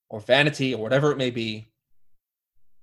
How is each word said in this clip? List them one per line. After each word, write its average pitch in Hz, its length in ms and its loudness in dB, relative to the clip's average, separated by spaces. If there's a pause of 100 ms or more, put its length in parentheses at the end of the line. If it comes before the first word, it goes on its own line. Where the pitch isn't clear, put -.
or 113 100 -12
vanity 135 560 2
or 110 80 -6
whatever 139 300 2
it 127 40 -6
may 127 140 -2
be, 113 400 -8 (1120)